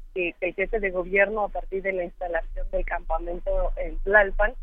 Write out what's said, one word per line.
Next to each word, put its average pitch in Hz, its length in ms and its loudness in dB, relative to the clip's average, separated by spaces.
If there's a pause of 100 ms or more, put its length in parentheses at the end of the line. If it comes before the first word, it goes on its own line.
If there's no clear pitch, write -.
(140)
que, 175 240 -2
que 180 100 -2
el 165 60 -6
jefe 196 240 0
de 196 120 0
gobierno, 196 540 2
a 196 40 -2
partir 185 340 -4
de 190 120 -2
la 180 100 0
instalación 170 680 -4
del - 140 0
campamento 175 920 0
en 170 240 -4
Tlalpan 202 520 4 (100)